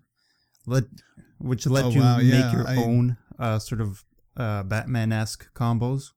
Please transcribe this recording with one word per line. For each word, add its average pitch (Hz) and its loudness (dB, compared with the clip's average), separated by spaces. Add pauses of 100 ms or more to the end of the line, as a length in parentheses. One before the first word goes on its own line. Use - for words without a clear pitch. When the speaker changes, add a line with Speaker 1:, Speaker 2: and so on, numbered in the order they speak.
(680)
Speaker 1:
let, 127 0 (540)
which 127 -4
let 131 2
Speaker 2:
Oh, 120 0
Speaker 1:
you 135 4
Speaker 2:
wow, 123 4
Speaker 1:
make 123 4
Speaker 2:
yeah, 123 4
Speaker 1:
your 117 0
Speaker 2:
I 127 -2
Speaker 1:
own, 120 2 (220)
uh, 110 -2
sort 113 -6
of, 101 -8 (320)
uh, 107 -4
Batman-esque 110 -4
combos. 120 -2